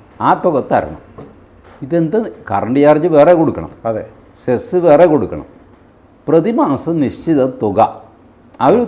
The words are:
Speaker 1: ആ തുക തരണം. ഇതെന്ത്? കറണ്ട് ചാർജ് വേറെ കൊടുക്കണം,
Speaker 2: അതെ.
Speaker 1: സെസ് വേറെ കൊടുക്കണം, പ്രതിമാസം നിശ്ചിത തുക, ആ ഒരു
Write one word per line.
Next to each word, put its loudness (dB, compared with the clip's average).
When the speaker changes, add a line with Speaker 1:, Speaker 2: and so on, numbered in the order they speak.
Speaker 1:
ആ 2
തുക 0
തരണം. -4
ഇതെന്ത്? -2
കറണ്ട് -2
ചാർജ് 4
വേറെ 6
കൊടുക്കണം, -2
Speaker 2:
അതെ. -6
Speaker 1:
സെസ് -4
വേറെ 6
കൊടുക്കണം, -4
പ്രതിമാസം 0
നിശ്ചിത -2
തുക, -2
ആ 4
ഒരു 0